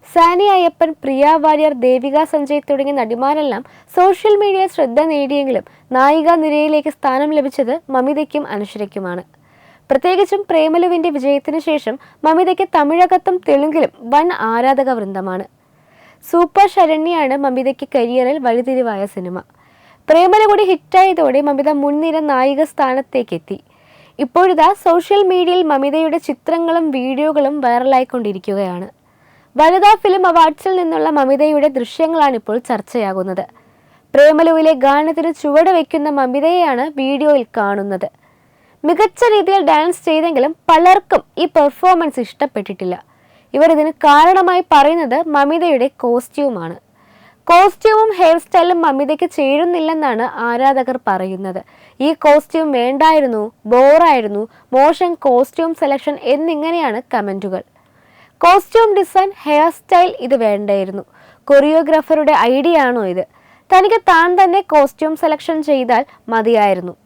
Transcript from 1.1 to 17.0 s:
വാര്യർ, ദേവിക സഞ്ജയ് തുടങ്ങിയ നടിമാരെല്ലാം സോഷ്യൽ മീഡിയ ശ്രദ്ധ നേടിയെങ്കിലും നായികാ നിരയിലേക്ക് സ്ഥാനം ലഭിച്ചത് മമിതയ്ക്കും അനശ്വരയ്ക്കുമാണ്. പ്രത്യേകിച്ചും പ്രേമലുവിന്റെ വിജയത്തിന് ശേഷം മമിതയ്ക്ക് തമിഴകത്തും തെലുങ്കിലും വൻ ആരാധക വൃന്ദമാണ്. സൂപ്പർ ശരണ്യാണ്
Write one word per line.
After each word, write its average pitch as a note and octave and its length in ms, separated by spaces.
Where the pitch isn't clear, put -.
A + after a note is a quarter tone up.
വാര്യർ, D4+ 400
ദേവിക B3+ 500
സഞ്ജയ് D4 460
തുടങ്ങിയ C#4 240
നടിമാരെല്ലാം C4 720
സോഷ്യൽ G4 420
മീഡിയ G4 300
ശ്രദ്ധ C4+ 340
നേടിയെങ്കിലും C#4+ 640
നായികാ D4+ 440
നിരയിലേക്ക് D4+ 540
സ്ഥാനം C#4 400
ലഭിച്ചത് C#4 600
മമിതയ്ക്കും C#4+ 580
അനശ്വരയ്ക്കുമാണ്. G3+ 760
പ്രത്യേകിച്ചും F#4+ 580
പ്രേമലുവിന്റെ E4+ 600
വിജയത്തിന് C#4+ 500
ശേഷം C#4+ 400
മമിതയ്ക്ക് F4 520
തമിഴകത്തും F4 720
തെലുങ്കിലും D4 400
വൻ C#4+ 300
ആരാധക B3+ 500
വൃന്ദമാണ്. F#3+ 540
സൂപ്പർ F4 380
ശരണ്യാണ് D#4 680